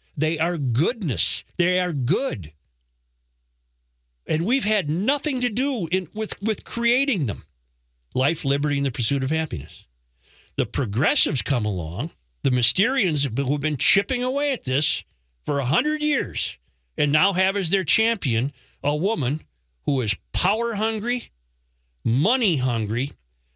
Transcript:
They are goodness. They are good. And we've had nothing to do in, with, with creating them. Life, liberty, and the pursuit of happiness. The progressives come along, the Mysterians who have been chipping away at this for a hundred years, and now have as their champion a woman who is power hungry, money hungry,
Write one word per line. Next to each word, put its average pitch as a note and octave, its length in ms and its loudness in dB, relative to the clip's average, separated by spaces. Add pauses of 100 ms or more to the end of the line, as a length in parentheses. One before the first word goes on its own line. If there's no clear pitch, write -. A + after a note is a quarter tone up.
(180)
They D#3 200 0
are E3+ 200 0
goodness. D3 880 0 (120)
They F3+ 220 2
are F3+ 140 -2
good. C#3 580 -2 (1800)
And D#3+ 180 0
we've A#3+ 200 0
had G3+ 240 2
nothing B3+ 520 0
to B3 80 0
do A#3+ 420 0
in, F#3 220 -2
with, G#3+ 280 -6
with G#3+ 240 -2
creating A#3 600 0
them. E2 180 -4 (680)
Life, C#3 300 0
liberty, C#3+ 340 0
and C#3 80 0
the C3+ 60 -2
pursuit C3 320 0
of C3 80 -2
happiness. D3+ 560 -6 (680)
The C3 80 2
progressives C3+ 760 2
come A#2+ 240 0
along, F#2 460 -2 (320)
the C#3 60 2
Mysterians D3 880 2
who C3+ 160 2
have D3 80 0
been D3+ 160 0
chipping A#3+ 460 2
away C#4 280 0
at - 140 -6
this C3 380 0 (400)
for C#3+ 160 0
a C3 60 0
hundred C#4 360 0
years, D4 560 -2 (400)
and D3 140 0
now E3 220 0
have F#3 220 0
as F3+ 160 0
their F#3+ 120 2
champion C#3+ 680 0 (320)
a D3 120 0
woman D#3 460 0 (440)
who C#3 140 2
is A2 160 -2 (160)
power A3 440 0
hungry, A3 560 -2 (760)
money F3 520 2
hungry, A#2+ 560 -2 (420)